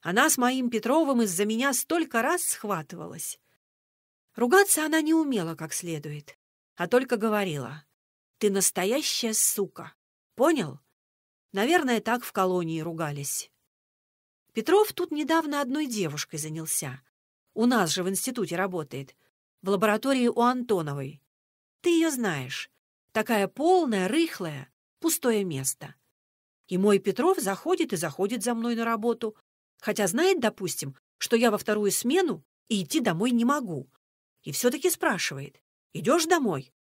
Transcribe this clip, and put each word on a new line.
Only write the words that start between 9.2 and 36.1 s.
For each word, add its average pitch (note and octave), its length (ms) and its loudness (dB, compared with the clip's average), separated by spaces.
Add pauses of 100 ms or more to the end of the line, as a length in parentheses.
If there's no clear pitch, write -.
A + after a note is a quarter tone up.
сука! - 640 -2 (400)
Понял?" A3+ 440 0 (720)
Наверное, B3 500 2
так A#3+ 200 -2
в - 100 -14
колонии F3+ 500 0
ругались. D#3 680 -6 (1000)
Петров F#4+ 400 4
тут F4 180 -6
недавно D4 520 0
одной C#4 240 -2
девушкой E3 500 -6
занялся. D#3 640 -6 (540)
У A3 100 0
нас A#3 260 4
же F3+ 120 -2
в F3 80 0
институте G3 460 -4
работает, E3 600 -6 (460)
в F#3+ 80 -4
лаборатории A3 580 2
у A#3 120 0
Антоновой. F#3+ 840 -2 (580)
Ты - 80 0
её E4 220 4
знаешь. E3 600 -4 (420)
Такая G#3+ 360 0
полная, C#4 580 2
рыхлая, F#3 640 -2 (300)
пустое A3+ 440 0
место. C#3 500 -6 (720)
И F#3 100 -4
мой G3 220 4
Петров B3+ 400 2
заходит C4+ 560 -2
и - 20 -4
заходит F#3 460 -4
за A#3+ 120 -2
мной A#3 220 -2
на A3+ 80 -2
работу, A3+ 500 -2 (460)
хотя G#3 260 0
знает, D#4 340 2
допустим, F#3 560 -4 (220)
что - 180 0
я A#3 140 6
во G#3 80 0
вторую G#3+ 320 0
смену C4 520 0 (260)
и G3+ 140 0
идти - 180 -2
домой A3 320 0
не A#3 120 2
могу. A#3 460 -2 (520)
И - 80 -10
всё-таки B3 380 0
спрашивает: F3 720 -2 (320)
"Идёшь C4 320 0